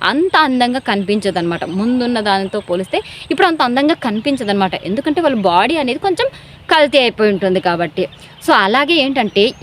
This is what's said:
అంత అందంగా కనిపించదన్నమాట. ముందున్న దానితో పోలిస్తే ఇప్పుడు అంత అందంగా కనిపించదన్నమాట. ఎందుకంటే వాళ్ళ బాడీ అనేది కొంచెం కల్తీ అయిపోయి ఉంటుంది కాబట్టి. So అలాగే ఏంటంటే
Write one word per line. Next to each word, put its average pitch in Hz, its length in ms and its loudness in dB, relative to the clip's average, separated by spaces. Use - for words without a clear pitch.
అంత 302 340 0
అందంగా 254 420 2
కనిపించదన్నమాట. 190 840 -2
ముందున్న 240 560 -2
దానితో 196 400 -2
పోలిస్తే 190 420 -4
ఇప్పుడు 349 160 2
అంత 320 160 0
అందంగా 277 320 2
కనిపించదన్నమాట. 214 800 -2
ఎందుకంటే 277 460 -4
వాళ్ళ 285 160 0
బాడీ 196 400 2
అనేది 269 220 -2
కొంచెం 392 280 -2
కల్తీ 294 260 4
అయిపోయి 220 340 2
ఉంటుంది 185 280 0
కాబట్టి. 170 460 -2
So 320 60 4
అలాగే 254 420 2
ఏంటంటే 262 580 2